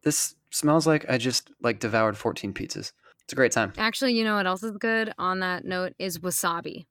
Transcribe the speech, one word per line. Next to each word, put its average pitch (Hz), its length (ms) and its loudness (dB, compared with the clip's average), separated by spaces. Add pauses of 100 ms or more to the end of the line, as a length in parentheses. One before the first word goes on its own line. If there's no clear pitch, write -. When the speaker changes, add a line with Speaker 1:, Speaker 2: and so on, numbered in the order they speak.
Speaker 1:
this - 320 0 (160)
smells 151 360 4
like 151 220 4
I 131 100 2
just, 123 320 -2 (120)
like, 120 180 0
devoured 110 360 2
fourteen 104 360 -4
pizzas." - 400 -8 (320)
It's - 80 -14
a - 40 -4
great 127 160 4
time. 104 260 0
Speaker 2:
Actually, 233 360 0
you 226 100 2
know 214 120 2
what 196 100 0
else 185 160 -2
is 214 160 -8
good 226 400 0
on 185 220 -2
that 180 240 -4
note 185 340 -4
is 180 200 -6
wasabi. 170 720 -4